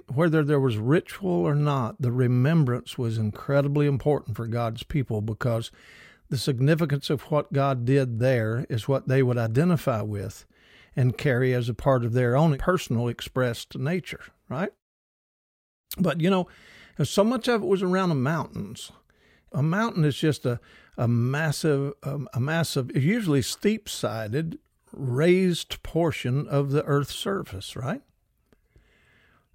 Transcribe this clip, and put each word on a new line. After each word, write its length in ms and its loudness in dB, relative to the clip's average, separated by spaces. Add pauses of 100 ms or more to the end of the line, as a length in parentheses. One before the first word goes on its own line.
(140)
whether 300 4
there 160 2
was 160 2
ritual 560 0
or 240 2
not, 460 0
the 100 0
remembrance 840 2
was 200 -2
incredibly 680 0
important 480 0
for 100 -6
God's 380 -4
people, 380 -2
because 500 -2 (560)
the 100 -2
significance 720 0
of 120 -2 (100)
what 220 -2
God 320 0
did 340 2
there 500 2
is 200 -2
what 180 0
they 160 4
would 140 2
identify 640 2
with 440 -8 (480)
and 240 2
carry 360 2
as 160 -2
a 40 -2
part 300 2
of 80 -2
their 240 2
own 220 4
personal 500 -2
expressed 680 -4
nature, 480 -6 (240)
right? 240 -6 (1200)
But, 220 0
you 100 2
know, 200 0 (520)
so 220 2
much 240 0
of 160 2
it 40 -4
was 140 2
around 280 2
the 60 0
mountains. 760 -4 (640)
A 100 0
mountain 400 0
is 140 2
just 280 0
a, 140 -2 (380)
a 100 0
massive, 840 0 (100)
um, 300 -8
a 60 -4
massive, 560 -2
usually 460 2
steep-sided, 1200 -4 (320)
raised 920 0
portion 640 -2
of 220 0
the 120 2
earth's 320 -2
surface, 600 -6
right? 260 -6 (1500)